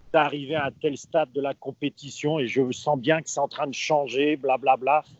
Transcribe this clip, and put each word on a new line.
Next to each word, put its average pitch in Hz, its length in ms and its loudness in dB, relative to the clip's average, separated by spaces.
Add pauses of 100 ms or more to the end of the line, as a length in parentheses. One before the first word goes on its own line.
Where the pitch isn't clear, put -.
(120)
D'arriver 147 420 2
à 147 120 0
un - 40 -4
tel 147 260 -4
stade 156 360 0
de 139 80 -2
la 139 140 -2
compétition 143 840 -6
et 127 80 -2
je 127 240 0
sens 143 280 -2
bien 156 220 2
que - 80 -14
c'est - 100 -6
en 139 80 0
train 147 200 -4
de 135 60 -6
changer, 143 640 0
blablabla. » 131 640 2 (160)